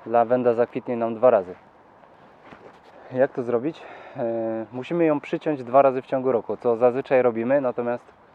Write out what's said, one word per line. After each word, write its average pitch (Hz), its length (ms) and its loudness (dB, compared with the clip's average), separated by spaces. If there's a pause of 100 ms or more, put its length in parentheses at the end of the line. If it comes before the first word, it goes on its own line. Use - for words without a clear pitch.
lawenda 117 480 2
zakwitnie 120 420 -2
nam 117 180 -2
dwa 113 160 4
razy. 92 240 2 (1600)
Jak 131 200 0
to 135 100 -8
zrobić? 120 400 -4 (340)
E, 113 560 -6
musimy 165 320 -2
ją 151 160 2
przyciąć 151 440 -6
dwa 123 180 4
razy 135 200 2
w - 40 -16
ciągu 131 260 -2
roku, 107 240 -2
co 117 200 0
zazwyczaj 123 460 2
robimy, 120 380 0
natomiast, 120 440 -4 (300)